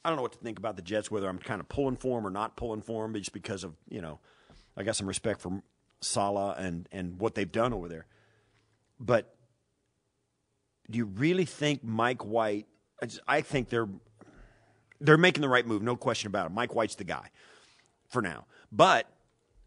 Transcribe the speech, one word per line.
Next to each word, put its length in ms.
I 40
don't 80
know 40
what 120
to 40
think 220
about 160
the 80
Jets, 260
whether 180
I'm 120
kinda 240
pulling 320
for 240
'em 80
or 20
not 260
pulling 280
for 220
'em, 100
just 180
because 300
of, 100
you 120
know, 180
I 60
got 120
some 120
respect 340
for 220
Saleh 600
and, 320
and 280
what 140
they've 180
done 220
over 160
there. 160
But 340
do 80
you 60
really 400
think 380
Mike 400
White, 440
I 60
just, 200
I 140
think 280
they're, 200
they're 180
making 240
the 80
right 160
move, 160
no 140
question 320
about 180
it. 80
Mike 220
White's 180
the 100
guy 280
for 120
now. 240
But 360